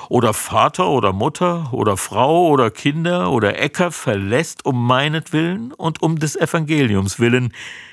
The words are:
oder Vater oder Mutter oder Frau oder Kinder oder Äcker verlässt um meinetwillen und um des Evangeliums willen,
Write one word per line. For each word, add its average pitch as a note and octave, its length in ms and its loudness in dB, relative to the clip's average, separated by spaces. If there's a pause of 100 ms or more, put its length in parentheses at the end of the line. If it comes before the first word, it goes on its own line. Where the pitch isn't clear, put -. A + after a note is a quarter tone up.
oder A2+ 260 4
Vater D3+ 540 0
oder A2 240 2
Mutter D#3 600 -2
oder G#2+ 240 2
Frau D#3 520 2
oder C3 240 4
Kinder E3+ 580 -2
oder G#2 300 2
Äcker E3+ 320 0
verlässt A2 720 -2
um B2 200 0
meinetwillen D#3 880 0
und D#3+ 300 -6
um D#3+ 160 0
des D3 160 -4
Evangeliums C#3+ 840 0
willen, A#2+ 320 2 (400)